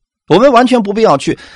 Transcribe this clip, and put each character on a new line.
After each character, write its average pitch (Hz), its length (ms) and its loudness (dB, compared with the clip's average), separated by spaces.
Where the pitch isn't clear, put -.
我 156 100 2
们 269 140 2
完 240 120 2
全 247 160 0
不 202 120 -6
必 220 100 -4
要 160 160 2
去 147 180 -6